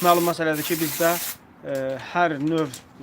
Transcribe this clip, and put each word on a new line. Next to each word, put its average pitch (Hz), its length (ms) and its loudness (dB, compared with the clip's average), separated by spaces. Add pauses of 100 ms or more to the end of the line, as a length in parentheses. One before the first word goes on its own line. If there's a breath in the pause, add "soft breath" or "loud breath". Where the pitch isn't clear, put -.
Məlum 175 240 6
məsələdir 160 380 -2
ki, 175 100 0
bizdə, 160 380 0 (500)
e, 139 120 -6 (360)
hər 170 300 2
növ 156 260 0 (340)